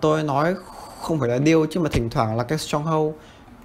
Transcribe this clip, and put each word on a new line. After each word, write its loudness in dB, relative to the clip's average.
tôi 2
nói 0
không -2
phải 0
là 0
điêu 4
chứ -4
mà 0
thỉnh 0
thoảng 0
là 0
cái -2
stronghold -2